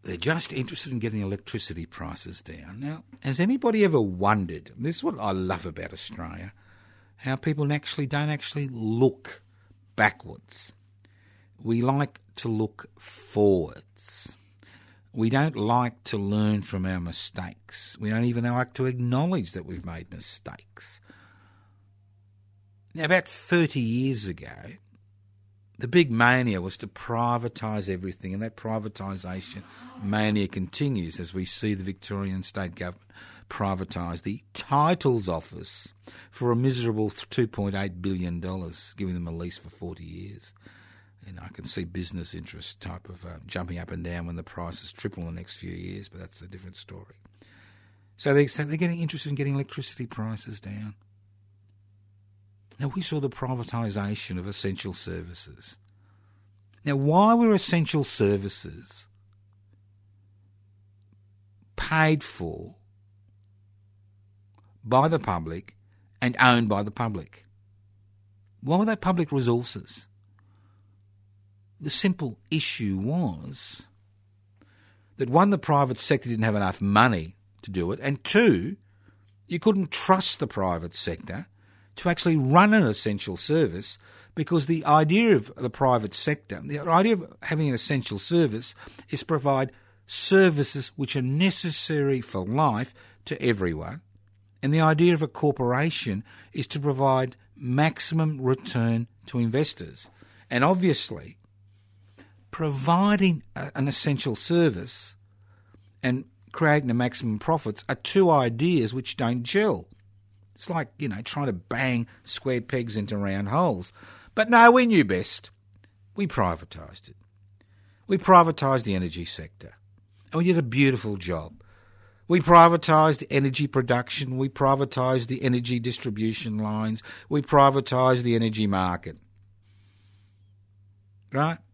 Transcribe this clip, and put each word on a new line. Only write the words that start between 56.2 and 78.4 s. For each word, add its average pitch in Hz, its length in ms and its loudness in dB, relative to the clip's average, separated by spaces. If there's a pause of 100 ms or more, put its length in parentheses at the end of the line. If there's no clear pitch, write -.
Now, 143 140 -2
why 175 380 6
were 233 180 4
essential 160 520 2
services 98 1040 -4 (2750)
paid 156 480 2
for - 520 -10 (2000)
by 127 260 4
the 160 100 2
public 85 580 -6 (460)
and 123 180 0
owned 120 300 6
by 101 120 2
the 104 80 -4
public? 107 540 -6 (1200)
Why 156 160 2
were 214 80 2
they 220 100 0
public 180 340 0
resources? 120 760 -2 (1700)
The 151 100 -6
simple 160 500 0 (100)
issue 113 460 -2
was 104 880 -6 (1300)
that, 120 140 -4
one, 180 200 6
the 190 80 2
private 139 420 2
sector 127 280 0
didn't 110 160 -2
have 107 120 2
enough 95 240 0
money 101 560 4 (260)
to 107 80 -12
do 92 220 -2
it, 90 100 -6
and 139 220 -4
two, 185 540 4 (680)